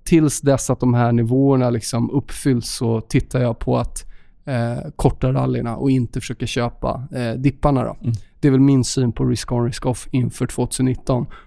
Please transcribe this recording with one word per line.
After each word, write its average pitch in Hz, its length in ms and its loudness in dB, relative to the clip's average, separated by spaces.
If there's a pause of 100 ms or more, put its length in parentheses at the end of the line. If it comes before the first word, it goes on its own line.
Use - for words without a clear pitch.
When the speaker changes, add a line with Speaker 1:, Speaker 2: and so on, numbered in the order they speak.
Speaker 1:
tills 156 360 4
dess 135 300 2
att 123 100 -2
de 123 140 2
här 120 180 4
nivåerna 127 580 4
liksom 117 400 -2
uppfylls 135 580 -2
så 113 320 -2
tittar - 400 -2
jag 120 180 -2
på 123 200 -2
att, - 260 -6 (420)
eh, 120 500 -4
korta - 360 0
rallyna 123 440 -2
och 135 140 0
inte 127 300 0
försöka 127 260 -8
köpa, 123 680 -4
eh, 123 260 -4
dipparna 135 440 2
då. 113 180 -6
Speaker 2:
Mm. 117 120 0 (260)
Speaker 1:
Det 151 80 4
är 135 40 6
väl 131 80 6
min 135 240 6
syn 120 280 0
på 135 120 -2
risk 123 280 -2
on, 120 140 0
risk - 200 -6
off 123 240 -4
inför 123 360 -2
tvåtusen 123 400 -2
nitton. 127 400 -2 (200)